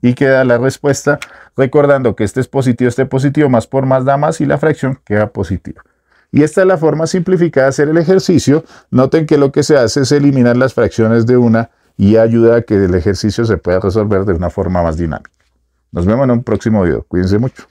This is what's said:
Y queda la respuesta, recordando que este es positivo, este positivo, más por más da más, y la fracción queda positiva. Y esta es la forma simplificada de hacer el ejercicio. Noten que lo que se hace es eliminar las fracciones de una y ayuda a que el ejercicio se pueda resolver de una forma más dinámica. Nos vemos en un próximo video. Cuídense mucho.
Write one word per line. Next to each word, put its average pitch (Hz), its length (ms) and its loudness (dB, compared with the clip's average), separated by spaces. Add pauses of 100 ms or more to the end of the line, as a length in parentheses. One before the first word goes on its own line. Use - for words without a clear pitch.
Y 123 140 0
queda 131 300 2
la 120 140 2
respuesta, 139 600 -2 (380)
recordando 135 580 2
que - 80 -4
este 107 180 -4
es 123 60 -2
positivo, 127 420 -2
este 131 180 -2
positivo, 139 420 0
más 120 180 0
por 131 180 -4
más 131 200 0
da 139 120 0
más, 156 240 -2
y 147 60 -2
la 143 120 0
fracción 139 460 -2
queda 104 240 -2
positiva. - 540 -8 (480)
Y 147 140 2
esta 156 160 -2
es 185 80 4
la 190 80 2
forma 156 320 -2
simplificada 170 580 0
de 139 40 2
hacer 143 180 -2
el 156 80 0
ejercicio. 165 680 0 (260)
Noten 135 360 0
que 151 120 2
lo 139 120 2
que 147 140 -2
se 147 120 2
hace 127 260 0
es 127 100 0
eliminar 135 440 2
las 127 180 0
fracciones 113 520 0
de 123 120 2
una 117 320 2 (260)
y 107 200 4
ayuda 117 400 4
a 117 60 0
que 110 120 -4 (100)
el 90 100 0
ejercicio 101 500 -2
se 110 120 0
pueda 90 240 -2
resolver 98 440 -2
de 101 100 -2
una 87 160 -4
forma 90 340 -2
más 82 140 -4
dinámica. 80 320 -6 (600)
Nos 87 160 -4
vemos 117 180 0
en 127 80 0
un 120 120 -2
próximo 107 380 -2
video. 80 200 -2
Cuídense 95 360 -2
mucho. 127 320 -6